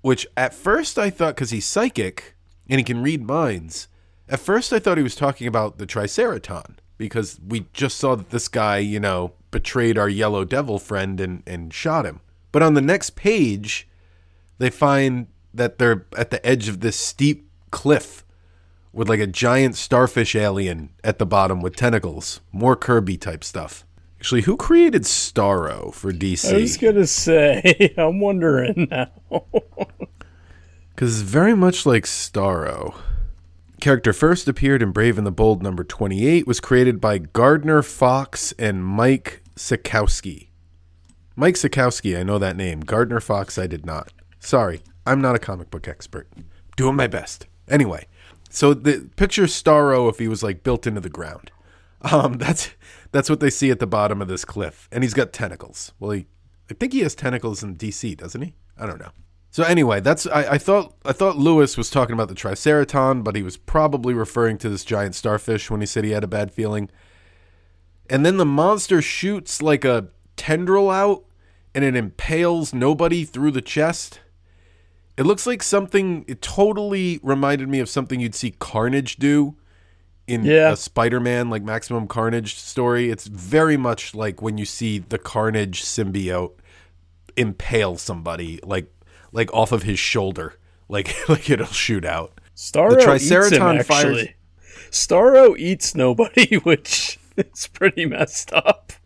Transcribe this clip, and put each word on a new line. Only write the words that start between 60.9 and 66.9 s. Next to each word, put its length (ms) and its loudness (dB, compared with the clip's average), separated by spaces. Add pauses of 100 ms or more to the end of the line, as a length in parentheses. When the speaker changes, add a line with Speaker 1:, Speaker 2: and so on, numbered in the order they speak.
Speaker 1:
I 80 -2
thought 240 0
Lewis 400 4
was 140 -4
talking 240 0
about 140 -2
the 80 -12
Triceraton, 880 0
but 100 -4
he 80 -4
was 140 -10
probably 580 0
referring 440 -2
to 100 -6
this 160 -6
giant 320 -4
starfish 540 -4
when 100 -4
he 60 -4
said 180 -4
he 80 -2
had 100 -2
a 60 -6
bad 240 -6
feeling. 360 -4 (1200)